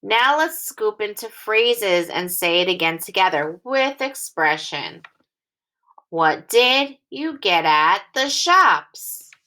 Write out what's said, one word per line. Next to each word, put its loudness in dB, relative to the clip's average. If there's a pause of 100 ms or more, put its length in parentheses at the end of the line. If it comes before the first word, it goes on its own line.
Now 2
let's -2
scoop -4
into -8
phrases 0
and -6
say 0
it 0
again -2
together -2
with -2
expression. -4 (1040)
What 0
did 2 (120)
you -8
get 0
at 4 (100)
the -2
shops? 0 (180)